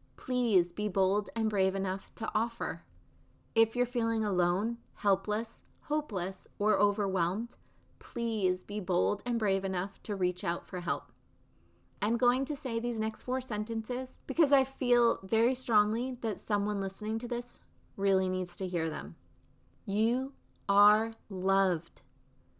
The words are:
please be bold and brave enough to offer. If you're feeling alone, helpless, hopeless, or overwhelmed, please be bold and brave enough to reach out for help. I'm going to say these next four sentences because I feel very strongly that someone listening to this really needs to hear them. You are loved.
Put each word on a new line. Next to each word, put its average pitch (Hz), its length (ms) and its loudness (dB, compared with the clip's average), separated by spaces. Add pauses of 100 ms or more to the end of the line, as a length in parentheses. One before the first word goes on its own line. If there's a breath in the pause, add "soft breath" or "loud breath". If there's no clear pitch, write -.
(160)
please 226 560 2
be 208 160 -2
bold 190 460 0
and 220 140 0
brave 190 260 2
enough 190 420 -4
to 220 180 -6
offer. 175 480 -4 (720)
If 226 220 2
you're 247 100 2
feeling 226 380 0
alone, 190 540 0 (160)
helpless, 208 680 0 (220)
hopeless, 208 680 -4 (100)
or 208 180 4
overwhelmed, 196 760 0 (460 soft breath)
please 214 640 -2
be 208 160 -6
bold 185 440 0
and 240 140 -2
brave 196 260 0
enough 190 380 -4
to 202 140 -6
reach 180 260 -2
out 175 240 -4
for 180 140 -8
help. 147 320 -6 (920)
I'm 226 140 2
going 254 300 2
to 294 100 -2
say 233 240 -2
these 233 180 -2
next 220 240 -2
four 254 180 -2
sentences 226 880 -4
because 269 260 4
I 269 120 6
feel 240 580 2
very 226 320 2
strongly 233 640 0
that 220 180 -4
someone 202 420 -2
listening 214 400 -4
to 240 80 -6
this 240 320 -6 (360)
really 190 320 2
needs 185 280 -4
to 190 100 -4
hear 165 240 -2
them. 147 240 -8 (720)
You 233 460 0 (360)
are 208 440 4 (180)
loved. 190 720 0 (580)